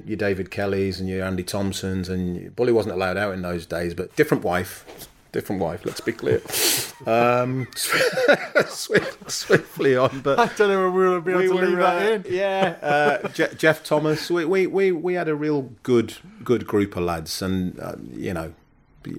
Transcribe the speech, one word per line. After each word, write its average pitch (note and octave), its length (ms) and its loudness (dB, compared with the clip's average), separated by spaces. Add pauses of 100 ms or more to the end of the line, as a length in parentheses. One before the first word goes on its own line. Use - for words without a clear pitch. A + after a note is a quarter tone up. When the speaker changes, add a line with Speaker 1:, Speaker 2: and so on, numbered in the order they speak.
Speaker 1:
your G#2 100 -6
David G2 360 -2
Kellys G2 480 -2
and F#2+ 80 -4
your F#2 160 -2
Andy F#2 180 -2
Thompsons, F#2+ 680 -4
and F#2 460 -4
Bully B2 180 2
wasn't G#2+ 220 2
allowed F#2 220 0
out G2+ 180 -2
in F#2 80 -6
those F2 240 -4
days, E2+ 280 -4
but F2+ 200 -8
different D3 300 2
wife, - 640 -4 (240)
different - 280 -4
wife, E2+ 240 -4
let's - 160 -8
be A#2 120 -4
clear. C3 340 0
<laughs> - 40 -12 (560)
Um, B2 600 2
<laughs> - 80 -14
swi-, - 920 2
swift-, - 640 -2
swiftly - 680 2
on, C3 240 2
but C#3 180 0
Speaker 2:
I A#3 80 4
don't G#3 240 2
know F#3+ 180 2
if F3+ 60 0
we F#3 140 4
will F3+ 120 2
be F3+ 120 -2
able F3+ 100 2
Speaker 1:
we F#3 60 4
Speaker 2:
to F#3 60 2
leave F#3 220 2
Speaker 1:
were, F3+ 60 2
Speaker 2:
that F3+ 200 4
Speaker 1:
uh, A3 120 2
Speaker 2:
in. G3 160 -4
Speaker 1:
yeah, F#3+ 500 0
uh, D3 480 2
Je-, D#3 200 0 (100)
Jeff D#3 240 4
Thomas. D3+ 480 0
We, E3+ 160 0
we, F#3+ 220 2
we, F#3+ 240 2
we F3 220 -2
had E3+ 140 -2
a D#3 60 2
real D3 280 0 (200)
good, A#2 320 2 (300)
good G#2+ 240 2
group G2+ 280 0
of F2+ 60 0
lads, E2 400 -4
and, F#2 380 -2
uh, E2+ 160 -8 (160)
you - 200 -6
know, E2 220 -6 (640)